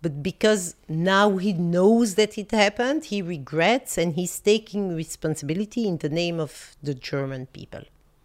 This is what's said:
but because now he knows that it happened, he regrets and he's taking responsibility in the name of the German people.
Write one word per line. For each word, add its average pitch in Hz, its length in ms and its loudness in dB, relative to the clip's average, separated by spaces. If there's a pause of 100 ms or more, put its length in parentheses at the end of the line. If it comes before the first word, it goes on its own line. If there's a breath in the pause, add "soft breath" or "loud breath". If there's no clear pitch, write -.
but 147 200 -4
because 196 520 0 (140)
now 190 480 4
he 190 160 0
knows 185 640 4
that 208 220 2
it 202 120 -10
happened, 220 560 2
he 202 160 -4
regrets 170 760 0
and 170 160 0
he's 180 260 -4
taking 208 540 0
responsibility 160 920 -4
in 175 120 0
the 156 100 -4
name 170 320 -2
of - 420 -10
the 143 120 -4
German 135 520 -8
people. - 360 -16 (420)